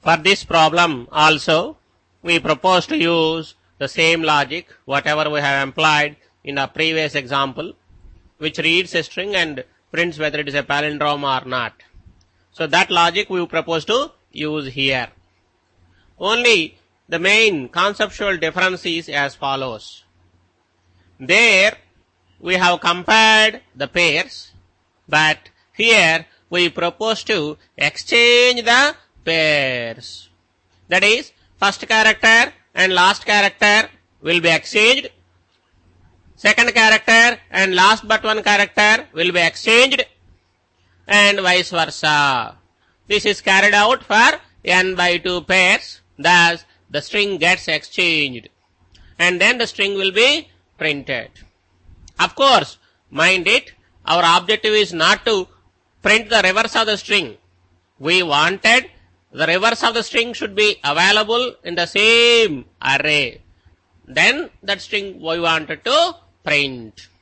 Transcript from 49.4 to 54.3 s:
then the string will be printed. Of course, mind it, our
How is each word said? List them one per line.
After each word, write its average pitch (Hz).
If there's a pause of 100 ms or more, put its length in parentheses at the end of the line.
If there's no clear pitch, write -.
then 233
the 233
string 202
will 190
be 269 (280)
printed. 139 (880)
Of 180
course, 254 (320)
mind 170
it, 233 (320)
our 170